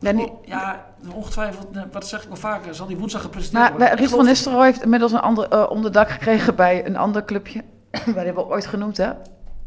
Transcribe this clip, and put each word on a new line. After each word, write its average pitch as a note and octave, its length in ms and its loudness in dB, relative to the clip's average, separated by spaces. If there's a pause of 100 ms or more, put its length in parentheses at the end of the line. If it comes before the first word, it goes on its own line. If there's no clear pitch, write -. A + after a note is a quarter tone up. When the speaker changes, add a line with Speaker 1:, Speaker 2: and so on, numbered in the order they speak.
Speaker 1:
Ja, G3+ 100 0
niet A3 180 0
Speaker 2:
Oh, - 160 -18
ja, F#3+ 420 -8 (280)
ongetwijfeld, G3 600 -8
eh, G3 60 -8 (100)
wat G3+ 160 -12
zeg G#3+ 160 -10
ik - 60 -20
al F#3 60 -14
vaker, F#3+ 380 -8
zal F3 120 -12
die F#3 100 -8
woensdag G#3 260 -8
gepresenteerd - 400 -2
Speaker 1:
Maar A3+ 80 6
Speaker 2:
worden? A#3 180 4
Speaker 1:
wij, - 80 2
Ruud A#3 80 2
Speaker 2:
Ik B3+ 60 2
Speaker 1:
van B3 80 4
Speaker 2:
geloof C4 160 8
Speaker 1:
Nistelrooy C4 320 4
heeft B3+ 160 4
inmiddels A#3 300 4
een A#3 80 2
ander, G#3+ 280 0
eh, G#3+ 220 4
onderdak G#3+ 400 2
gekregen A3 440 2
bij F3+ 320 4
een F#3+ 100 -4
ander G#3 280 -2
clubje. G3+ 380 -8 (280)
<clears throat> - 240 -4
Waar F3+ 100 -4
hebben F3+ 200 -4
we - 60 -10
ooit G3 160 -2
genoemd, G#3 300 -6
hè? F#3 140 0 (560)